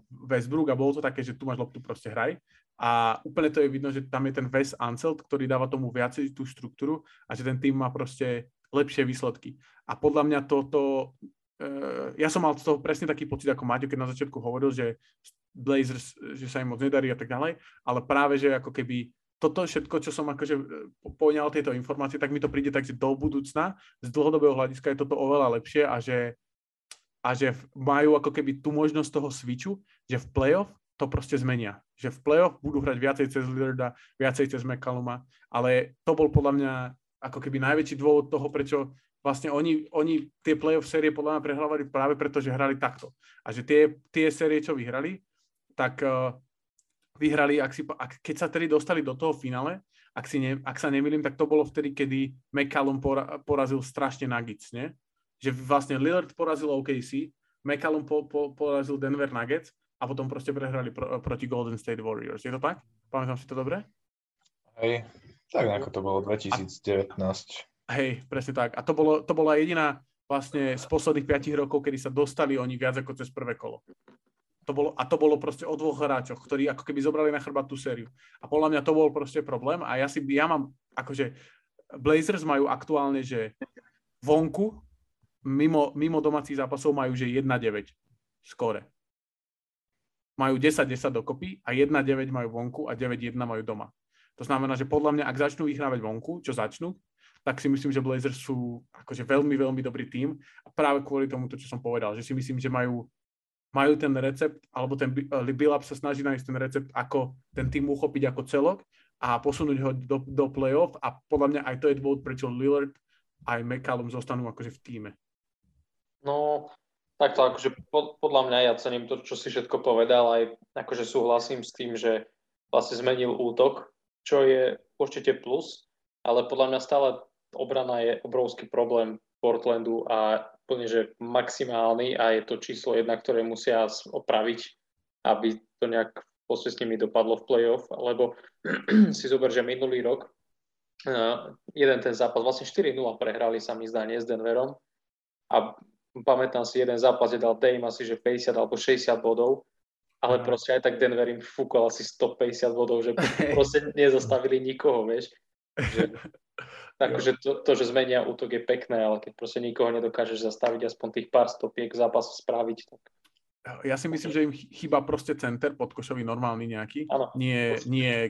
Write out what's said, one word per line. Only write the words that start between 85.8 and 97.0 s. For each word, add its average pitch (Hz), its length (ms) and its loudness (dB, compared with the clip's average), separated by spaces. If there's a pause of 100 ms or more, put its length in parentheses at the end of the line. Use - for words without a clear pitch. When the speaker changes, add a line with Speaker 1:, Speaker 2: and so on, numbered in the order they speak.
Speaker 1:
mimo 156 240 0
domácich 147 400 -2
zápasov 135 320 0
majú, 131 240 0
že 127 160 -2
jedna 131 260 0
deväť 107 380 -4 (480)
skóre. - 480 -6 (1400)
Majú 135 240 2
desať 147 320 2
desať 131 320 -4
dokopy 180 400 -10
a - 80 -8
jedna 139 320 2
deväť 135 320 -2
majú 120 160 -4
vonku 123 400 -8
a 120 80 -8
deväť 120 320 -6
jedna 123 160 -6
majú 113 160 -6
doma. 107 320 -10 (420)
To 131 80 -12
znamená, 135 300 0
že 127 100 -4
podľa 147 320 2
mňa, 147 140 0
ak 127 60 -6 (120)
začnú 147 220 -2
vyhrávať 131 320 -2
vonku, 113 420 -8
čo 135 80 -4
začnú, 117 400 -4 (540)